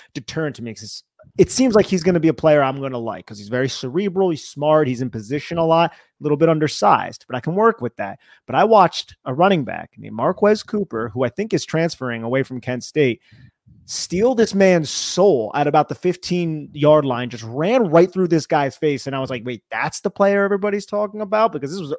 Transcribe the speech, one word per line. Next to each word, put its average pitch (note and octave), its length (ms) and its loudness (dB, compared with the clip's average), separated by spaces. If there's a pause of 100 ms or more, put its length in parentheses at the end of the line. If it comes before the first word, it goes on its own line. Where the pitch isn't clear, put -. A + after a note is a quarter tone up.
(140)
deterrent D3 420 -8
to - 80 -14
me A#2 100 -10
'cause G#2+ 100 -18
it's, - 200 -16 (340)
it F#3+ 140 4
seems B3+ 240 2
like G#3 120 4
he's F3+ 160 -2
gonna F3+ 160 2
be D#3+ 100 2
a D3+ 40 2
player D3+ 300 4
I'm C3+ 160 -2
gonna C3+ 180 -6
like G#2+ 280 -8
'cause G#2 140 -16
he's G2+ 100 -16
very B2+ 180 0
cerebral, F3+ 640 -2
he's D#3 180 -6
smart, D3+ 400 2
he's B2+ 140 -2
in B2+ 80 -4
position B2 480 -8
a E3 80 0
lot, E3 260 4
a - 320 -20
little D3 140 0
bit D#3+ 100 4
undersized, D#3 800 0
but B2+ 80 -8
I B2 40 -4
can D#3 160 -6
work A3 260 2
with B2 160 -6
that. G2+ 220 -8 (260)
But A#2+ 100 -6
I D#3+ 80 4
watched G#3 520 2 (100)
a C3+ 80 -6
running E3 320 2
back E2+ 320 -10
named G#2+ 180 -14
Marquez F#3 480 0
Cooper, A#2+ 460 -6
who B2 160 -2
I A#2 40 0
think G#3+ 240 -8
is - 120 0
transferring C3 580 -4
away B2+ 200 0
from B2+ 180 -12
Kent B2 220 -6
State, B2+ 380 0 (680)
steal A3 460 -2
this A3 220 2
man's F3+ 340 4
soul F3 640 0
at C#3+ 140 0
about D3 220 2
the D3 60 -8
fifteen-yard D#3 1080 0
line, B2 240 -4
just A2+ 140 -14
ran E3+ 460 0
right F3 220 6
through F#3 160 0
this D#3+ 200 0
guy's C#3+ 280 0
face. D3 300 -2
And C3+ 100 -6
I C3+ 40 -4
was C3 100 -4
like, B2 160 -8
"Wait, B2 240 -8
that's B2 320 -6
the G3+ 80 -4
player G3+ 340 2
everybody's G3+ 440 -2
talking G#3 340 -6
about?" G#3+ 300 0
Because C#3+ 200 -8
this F#3+ 80 -10
was D3+ 180 -8